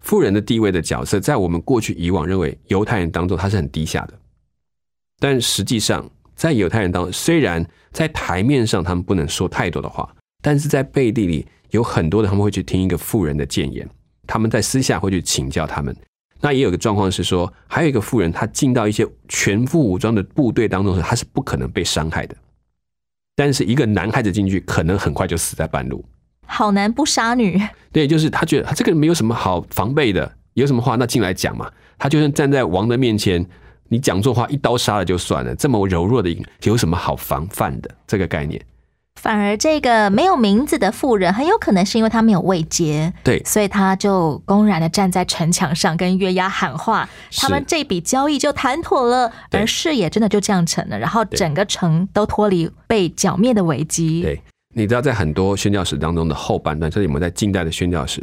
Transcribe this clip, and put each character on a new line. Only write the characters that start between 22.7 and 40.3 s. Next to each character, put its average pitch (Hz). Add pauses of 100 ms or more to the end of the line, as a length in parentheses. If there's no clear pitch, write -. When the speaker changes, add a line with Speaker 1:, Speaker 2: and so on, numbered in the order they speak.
Speaker 1:
但 143
是 135
一 110
个 139
男 104
孩 131
子 104
进 101
去， 95
可 -
能 90
很 80
快 95
就 87
死 -
在 80
半 67
路。 - (420)
Speaker 2:
好 214
男 202
不 285
杀 233
女。 196 (320)
Speaker 1:
对， 156
就 160
是 156
他 -
觉 156
得 -
他 -
这 240
个 233
人 165
没 151
有 170
什 131
么 113
好 90
防 110
备 139
的， 82 (220)
有 131
什 139
么 117
话 120
那 127
进 120
来 92
讲 -
嘛。 55 (280)
他 139
就 151
算 151
站 139
在 135
王 92
的 120
面 120
前， 92 (440)
你 117
讲 101
错 120
话， 120
一 143
刀 120
杀 110
了 95
就 90
算 87
了， 62
这 -
么 101
柔 87
弱 113
的 87 (280)
有 107
什 117
么 80
好 76
防 69
范 76
的， - (160)
这 107
个 90
概 80
念。 - (580)
Speaker 2:
反 220
而 208
这 311
个 226
没 233
有 370